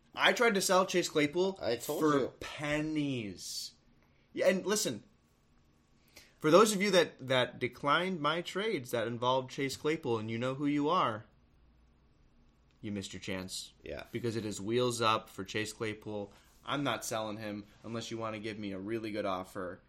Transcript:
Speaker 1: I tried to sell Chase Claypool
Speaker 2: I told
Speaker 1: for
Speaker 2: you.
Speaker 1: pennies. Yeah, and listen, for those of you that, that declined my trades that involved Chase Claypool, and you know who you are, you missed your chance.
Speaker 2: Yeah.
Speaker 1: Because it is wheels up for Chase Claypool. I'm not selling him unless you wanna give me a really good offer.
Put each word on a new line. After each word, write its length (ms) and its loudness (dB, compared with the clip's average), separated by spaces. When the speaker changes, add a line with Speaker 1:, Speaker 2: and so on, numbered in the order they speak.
Speaker 1:
I 180 4
tried 220 4
to 60 2
sell 260 4
Chase 220 0
Claypool 540 0
Speaker 2:
I 140 0
told 240 -4
Speaker 1:
for 180 4
Speaker 2:
you. 220 0
Speaker 1:
pennies. 1300 -4
Yeah, 140 2
and 180 2
listen, 360 0
for 120 2
those 240 10
of 80 2
you 80 2
that, 380 4
that 300 2
declined 600 0
my 220 0
trades 480 -4
that 160 0
involved 440 0
Chase 260 -4
Claypool, 420 0
and 120 -6
you 80 -4
know 160 -2
who 120 -2
you 240 2
are, 340 0
you 120 -6
missed 200 -6
your 80 -10
chance. 520 -8
Speaker 2:
Yeah. 180 -8
Speaker 1:
Because 240 -4
it 80 -4
is 160 -6
wheels 400 0
up 300 2
for 140 -10
Chase 280 -4
Claypool. 600 -8
I'm 200 -2
not 200 -2
selling 340 -4
him 260 -8
unless 260 -8
you 80 -6
wanna 200 -6
give 200 -8
me 140 -6
a 60 -8
really 340 -4
good 140 -4
offer. 640 -6